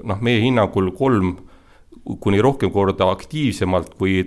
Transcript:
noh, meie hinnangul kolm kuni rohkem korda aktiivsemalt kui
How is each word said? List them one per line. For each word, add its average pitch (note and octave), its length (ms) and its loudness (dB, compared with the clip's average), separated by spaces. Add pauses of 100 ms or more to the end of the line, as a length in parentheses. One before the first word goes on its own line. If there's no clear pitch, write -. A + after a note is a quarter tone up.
noh, G#2 180 -6
meie A#2 200 2
hinnangul G2+ 500 2
kolm F#2+ 460 0 (800)
kuni G2+ 220 2
rohkem B2+ 320 2
korda F#2+ 380 2
aktiivsemalt F#2+ 840 -2
kui F#2+ 300 0